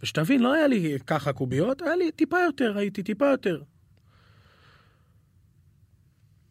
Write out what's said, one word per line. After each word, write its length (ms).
ושתבין, 400
לא 100
היה 140
לי 400
ככה 260
קוביות, 500
היה 140
לי 160
טיפה 280
יותר, 380
הייתי 240
טיפה 240
יותר. 360